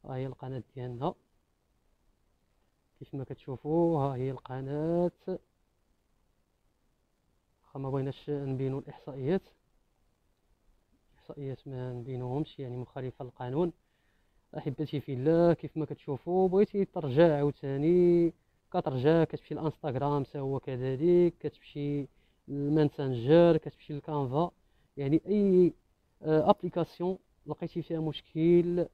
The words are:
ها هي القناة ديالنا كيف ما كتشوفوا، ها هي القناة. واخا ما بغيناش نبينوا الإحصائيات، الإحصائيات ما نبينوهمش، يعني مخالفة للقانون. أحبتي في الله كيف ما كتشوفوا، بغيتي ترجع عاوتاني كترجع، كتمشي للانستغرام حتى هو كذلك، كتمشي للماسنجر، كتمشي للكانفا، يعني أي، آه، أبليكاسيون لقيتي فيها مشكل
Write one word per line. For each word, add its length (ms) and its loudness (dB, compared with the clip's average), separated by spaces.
ها 120 -10
هي 100 -6
القناة 360 -10
ديالنا 400 -8
كيف 160 -16
ما 100 -6
كتشوفوا، 720 -2
ها 160 -2
هي 160 -4
القناة. 800 -4
واخا 160 -16
ما 120 -6
بغيناش 400 -4
نبينوا 500 -4
الإحصائيات، 600 -6
الإحصائيات 560 -12
ما 240 -8
نبينوهمش، 680 -6
يعني 180 -10
مخالفة 480 -12
للقانون. 480 -4
أحبتي 440 -6
في 140 -8
الله 380 4
كيف 240 -4
ما 80 -2
كتشوفوا، 640 -2
بغيتي 360 2
ترجع 520 4
عاوتاني 960 2
كترجع، 520 2
كتمشي 300 -8
للانستغرام 680 -2
حتى 140 -12
هو 220 -4
كذلك، 800 2
كتمشي 680 -6
للماسنجر، 1080 4
كتمشي 360 -8
للكانفا، 580 -2
يعني 300 2
أي، 460 4
آه، 280 2
أبليكاسيون 680 -2
لقيتي 360 -8
فيها 180 -6
مشكل 920 2